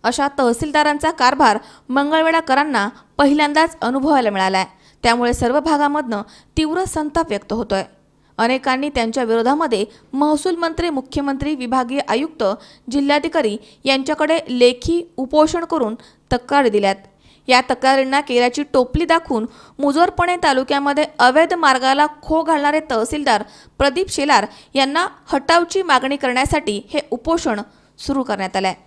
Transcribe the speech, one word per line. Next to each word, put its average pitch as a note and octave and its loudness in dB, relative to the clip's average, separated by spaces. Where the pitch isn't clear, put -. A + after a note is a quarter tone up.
अशा C4 -2
तहसीलदारांचा D4 0
कारभार C4 2
मंगळवेढाकरांना D4 0
पहिल्यांदाच D4 2
अनुभवायला C4 2
मिळालाय. F#3+ 0
त्यामुळे A#3+ 2
सर्व B3 0
भागामधनं C#4+ -2
तीव्र D#4 -2
संताप D#4+ -4
व्यक्त G3+ -6
होतोय. A3 -4
अनेकांनी C4 0
त्यांच्या B3 -2
विरोधामध्ये A#3 0
महसूल D4+ 0
मंत्री, E4+ -4
मुख्यमंत्री, C#4 -4
विभागीय B3+ -2
आयुक्त, C4 -4
जिल्हाधिकारी C#4+ 0
यांच्याकडे D4+ 0
लेखी B3 0
उपोषण D4+ 0
करून B3 -4
तक्रारी B3+ 2
दिल्यात. G3+ 0
या B3+ 4
तक्रारींना C4 0
केराची B3 0
टोपली C4 0
दाखवून D#4+ 0
मुजोरपणे F4 2
तालुक्यामध्ये C#4+ 0
अवैध D4+ 4
मार्गाला C#4 2
खो D#4+ 0
घालणारे D4 0
तहसीलदार A#3 0
प्रदीप C#4+ 0
शेलार C4+ 2
यांना C#4 0
हटावची E4+ 0
मागणी C4+ 0
करण्यासाठी B3+ -2
हे D4+ -2
उपोषण C4+ -2
सुरू C4+ -4
करण्यात F#3+ -6
आलंय. F#3+ -2